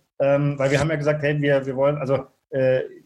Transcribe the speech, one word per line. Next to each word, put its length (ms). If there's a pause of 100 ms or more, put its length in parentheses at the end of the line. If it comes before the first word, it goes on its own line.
(180)
ähm, 400
weil 120
wir 100
haben 100
ja 60
gesagt, 260
hey, 180
wir, 260
wir 100
wollen, 220
also, 260 (260)
äh, 320 (240)